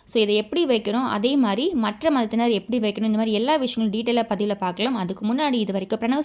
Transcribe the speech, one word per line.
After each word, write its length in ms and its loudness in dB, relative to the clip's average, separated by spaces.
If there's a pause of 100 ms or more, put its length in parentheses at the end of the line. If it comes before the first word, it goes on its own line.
So, 160 0
இதை 140 2
எப்படி 300 0
வைக்கணும், 420 0
அதே 280 0
மாதிரி 440 2
மற்ற 320 0
மதத்தினர் 380 0
எப்படி 300 0
வைக்கணும், 240 -2
இந்த 140 0
மாதிரி 160 0
எல்லா 220 2
விஷயங்களும் 460 0
டீட்டெயிலா 300 0
பதிவுல 240 0
பார்க்கலாம். 400 -2
அதுக்கு 380 -4
முன்னாடி 200 0
இது 180 0
வரைக்கும் 280 -2
பிரணவ 260 0